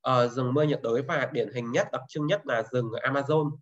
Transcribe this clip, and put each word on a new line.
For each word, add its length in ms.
Ờ, 280
rừng 260
mưa 80
nhiệt 200
đới 200
và 300
điển 220
hình 180
nhất, 200
đặc 160
trưng 180
nhất 200
là 160
rừng 180
Amazon. 600